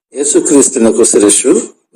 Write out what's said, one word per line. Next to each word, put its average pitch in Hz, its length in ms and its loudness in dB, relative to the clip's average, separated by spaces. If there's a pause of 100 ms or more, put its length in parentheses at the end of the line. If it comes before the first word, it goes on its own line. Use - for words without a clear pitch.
(140)
యేసుక్రీస్తునకు 123 920 0
శిరస్సు 120 680 0 (220)